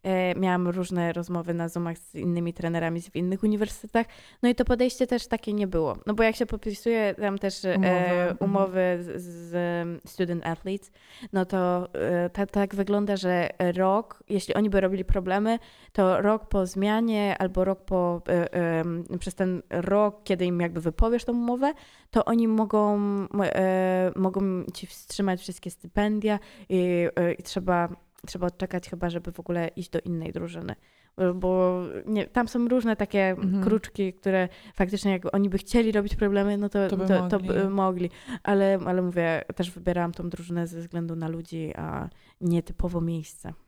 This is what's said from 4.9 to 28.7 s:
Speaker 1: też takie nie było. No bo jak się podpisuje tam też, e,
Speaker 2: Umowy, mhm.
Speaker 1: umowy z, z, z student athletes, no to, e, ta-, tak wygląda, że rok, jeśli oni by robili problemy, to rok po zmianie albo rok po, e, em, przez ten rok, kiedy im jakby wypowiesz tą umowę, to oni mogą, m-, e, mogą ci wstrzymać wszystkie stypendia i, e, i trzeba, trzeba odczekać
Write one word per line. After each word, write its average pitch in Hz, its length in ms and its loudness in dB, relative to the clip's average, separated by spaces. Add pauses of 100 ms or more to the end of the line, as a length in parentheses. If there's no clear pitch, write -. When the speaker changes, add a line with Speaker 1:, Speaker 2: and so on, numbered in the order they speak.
Speaker 1:
też 240 200 -2
takie 214 260 -2
nie 208 140 0
było. 160 380 0
No 214 80 0
bo 226 100 4
jak 220 120 4
się 240 100 -2
podpisuje 214 680 -2
tam 202 220 -2
też, 196 280 -4
e, 180 100 0
Speaker 2:
Umowy, 190 140 4 (320)
mhm. 180 180 0
Speaker 1:
umowy 185 600 2
z, 175 220 -8
z, 175 60 -14 (760)
z - 80 -20
student 175 340 -2
athletes, 190 460 -6 (420)
no 185 120 2
to, 180 480 0
e, 175 360 0
ta-, 202 160 -2
tak 202 300 0
wygląda, 202 420 0
że 180 320 2 (260)
rok, 190 540 0
jeśli 202 240 -2
oni 208 160 2
by 196 120 4
robili 185 240 0
problemy, 202 540 0 (320)
to 185 300 4
rok 214 260 2
po 196 180 2
zmianie 208 760 0
albo 190 260 0
rok 285 200 -2
po, 175 440 0
e, 170 240 2
em, 170 500 0 (160)
przez - 160 -8
ten 185 340 0
rok, 202 540 2
kiedy 185 220 0
im 175 140 0
jakby 170 220 -2
wypowiesz 226 440 2
tą 240 80 -2
umowę, 247 400 0 (380)
to - 140 4
oni 233 220 4
mogą, 214 480 4
m-, 202 320 0 (160)
e, 185 720 2
mogą 190 260 0 (320)
ci - 140 -14
wstrzymać - 540 -4
wszystkie - 300 -12
stypendia 208 680 -2 (300)
i, 180 460 2
e, 175 180 2
i - 100 -10
trzeba, 180 460 0 (380)
trzeba 180 200 -4
odczekać 180 420 -6